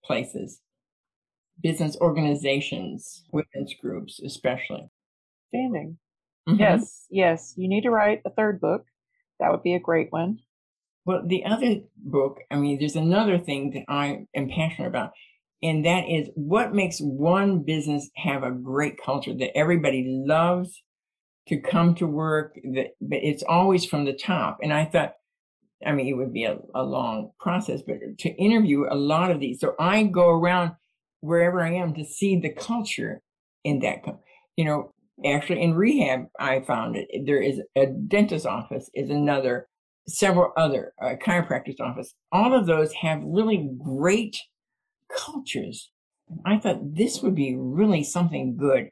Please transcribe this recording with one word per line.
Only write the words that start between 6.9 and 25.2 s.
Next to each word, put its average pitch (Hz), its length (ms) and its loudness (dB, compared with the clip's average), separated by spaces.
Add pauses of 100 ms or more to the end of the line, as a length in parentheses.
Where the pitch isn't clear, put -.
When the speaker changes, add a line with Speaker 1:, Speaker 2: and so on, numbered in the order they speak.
Speaker 2:
yes. 175 460 2
You 185 120 -4
need 208 140 2
to 247 80 2
write 214 340 4
a 196 60 -6
third 208 300 0
book. 175 240 0 (560)
That 160 100 2
would 170 120 0
be 175 120 0
a 175 60 0
great 165 300 0
one. 175 280 -4 (640)
Speaker 1:
Well, - 220 -2
the 180 180 0
other 226 320 0 (200)
book, 135 420 -2 (120)
I 143 60 -4
mean, 143 220 0
there's 147 180 -4
another 180 420 2
thing 139 340 -4
that 135 200 -10
I 143 420 -4
am 139 140 -4
passionate 160 400 -4
about, 127 220 -6 (520)
and 156 220 0
that 170 240 2
is 156 260 -2
what 202 400 0
makes 190 240 0
one 165 640 2
business 147 540 -2
have 139 260 -4
a 123 80 -4
great 131 540 -4
culture 135 300 -4
that 123 220 -4
everybody 147 480 2 (220)
loves 175 560 2 (640)
to 147 120 0
come 170 360 4
to 175 100 0
work, 156 480 0 (200)
that, - 260 -2
but 139 220 -4
it's 147 200 -2
always 180 420 4
from 143 200 -2
the 139 80 0
top. 135 500 -2
And 151 100 -2
I 156 120 2
thought, 160 300 0 (720)